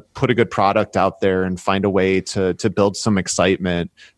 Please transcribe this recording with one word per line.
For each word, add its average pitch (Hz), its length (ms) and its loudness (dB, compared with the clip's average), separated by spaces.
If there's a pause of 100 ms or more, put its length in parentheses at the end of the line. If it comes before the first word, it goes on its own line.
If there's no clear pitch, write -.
(140)
put 127 160 -2
a 123 40 0
good 104 160 2
product 101 460 0
out 95 240 0
there 92 240 0
and 92 160 -4
find 98 240 -2
a 101 60 0
way 95 320 2
to, 92 320 -2
to 107 160 -4
build 98 260 0
some 107 220 0
excitement, 87 760 -2 (260)